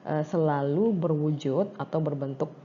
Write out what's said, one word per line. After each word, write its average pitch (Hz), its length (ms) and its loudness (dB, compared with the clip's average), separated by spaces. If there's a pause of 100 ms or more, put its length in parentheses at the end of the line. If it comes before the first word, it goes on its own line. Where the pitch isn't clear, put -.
eh, 151 240 -2
selalu 156 640 2
berwujud 151 880 0
atau 160 240 -2
berbentuk, 143 480 -2 (140)